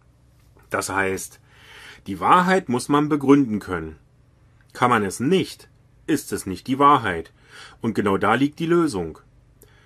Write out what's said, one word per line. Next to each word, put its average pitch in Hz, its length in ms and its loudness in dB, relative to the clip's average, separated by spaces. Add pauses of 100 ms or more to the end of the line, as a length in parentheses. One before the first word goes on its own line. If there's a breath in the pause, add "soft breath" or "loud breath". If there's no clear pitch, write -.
(720)
Das 98 180 -4
heißt, 95 520 -4 (680 loud breath)
die 95 140 -8
Wahrheit 180 480 2
muss 120 200 -2
man 147 200 0
begründen 135 500 4
können. 80 380 -8 (760)
Kann 123 180 2
man 110 140 2
es 95 160 -6
nicht, 165 480 -2 (380)
ist 147 260 -2
es 95 140 -8
nicht 92 200 -8
die 131 120 -4
Wahrheit. 110 540 2 (480 loud breath)
Und 113 140 -4
genau 101 220 0
da 101 180 2
liegt 139 240 0
die 165 80 -4
Lösung. 127 520 -2 (680 soft breath)